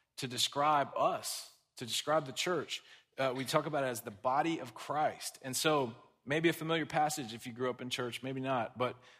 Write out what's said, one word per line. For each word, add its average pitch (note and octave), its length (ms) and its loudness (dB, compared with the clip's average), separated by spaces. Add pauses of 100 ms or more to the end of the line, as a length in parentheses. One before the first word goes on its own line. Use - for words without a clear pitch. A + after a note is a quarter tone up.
(180)
to C#3 100 -4
describe C#3 600 2 (100)
us, - 540 0 (260)
to B2+ 80 -8
describe D3 400 0
the C3+ 60 -10
church. D#3 500 -2 (380)
Uh, C3 160 2
we C3+ 100 -2
talk D3+ 220 2
about D3 160 0
it C3 40 2
as A#2+ 140 -2
the - 80 -8
body C3+ 480 2
of B2 160 -8
Christ. - 680 -2
And B2+ 120 -6
so C#3+ 380 4 (320)
maybe D#3+ 240 2
a D#3 40 2
familiar D#3+ 340 -2
passage D3+ 480 0
if A2+ 100 -12
you B2 80 -8
grew B2+ 160 0
up A#2+ 100 -4
in B2 120 -6
church, B2 320 -4
maybe C3 180 -4
not, C3 340 0
but B2 200 0 (240)